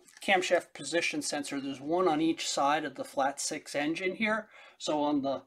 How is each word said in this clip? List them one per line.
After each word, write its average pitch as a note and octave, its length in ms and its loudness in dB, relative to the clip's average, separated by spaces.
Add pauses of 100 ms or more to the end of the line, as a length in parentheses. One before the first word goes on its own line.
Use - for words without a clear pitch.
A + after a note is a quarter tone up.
(260)
camshaft F#3 480 2
position D#3+ 480 -2
sensor, C#3+ 400 -4
there's C3+ 220 -8
one F3 260 2
on D#3 120 2
each E3 280 2
side D3+ 380 2
of C3 80 -6
the C3+ 100 -8
flat C#3 340 0
six - 360 -6
engine E3 420 -2
here. G#3+ 320 0 (300)
So D3+ 240 0
on D3 180 2
the C3+ 260 -2